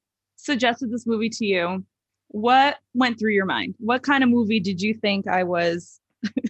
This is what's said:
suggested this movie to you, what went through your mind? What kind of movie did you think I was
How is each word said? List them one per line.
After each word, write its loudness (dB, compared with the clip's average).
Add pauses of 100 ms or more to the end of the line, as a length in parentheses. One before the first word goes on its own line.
(360)
suggested -2
this -6
movie 0
to -6
you, -2 (440)
what 2 (180)
went 0
through 0
your 2
mind? -4
What -2
kind 2
of 4
movie 2
did -4
you 0
think -2
I 0
was -2 (500)